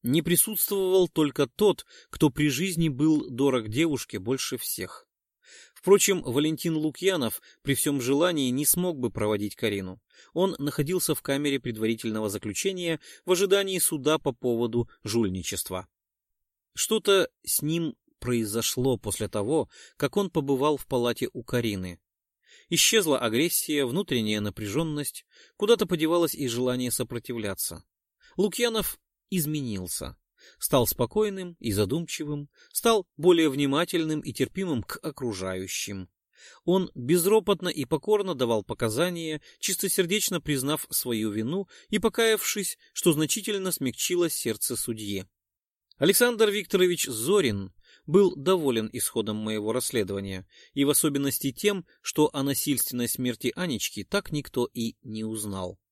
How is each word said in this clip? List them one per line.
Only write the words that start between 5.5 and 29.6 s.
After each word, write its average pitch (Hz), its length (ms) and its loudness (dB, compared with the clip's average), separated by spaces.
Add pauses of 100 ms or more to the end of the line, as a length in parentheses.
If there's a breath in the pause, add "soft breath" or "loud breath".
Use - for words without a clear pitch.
Впрочем, 190 480 4
Валентин 151 540 0
Лукьянов 156 680 -2 (200 soft breath)
при 139 120 0
всем 143 260 0
желании 139 500 2
не 139 140 -2
смог 175 360 0
бы 117 100 -2
проводить 104 460 -2
Карину. 98 440 -4 (320 soft breath)
Он 185 280 0
находился 147 560 -2
в - 60 -10
камере 139 360 0
предварительного 110 720 -2
заключения 160 720 -4 (240 loud breath)
в 180 80 2
ожидании 190 480 4
суда 151 380 2
по 139 120 -2
поводу 120 580 0 (140)
жульничества. 95 840 -2 (880)
Что-то - 520 2 (160)
с - 160 -2
ним 160 360 -2 (240)
произошло 117 800 0
после 104 280 -4
того, 113 420 -2 (280 loud breath)
как - 200 -2
он 202 140 0
побывал 143 460 2
в - 100 -10
палате 120 460 0
у 120 100 -10
Карины. 101 560 -4 (680 soft breath)
Исчезла 170 500 4
агрессия, 139 680 0
внутренняя 117 560 0
напряженность, 131 840 -4 (300 soft breath)
куда-то 208 300 4
подевалось 165 500 2
и 143 100 -2
желание 123 460 -2
сопротивляться. 113 920 -6 (540 soft breath)
Лукьянов 220 640 0 (300)
изменился. 143 880 -4 (420 soft breath)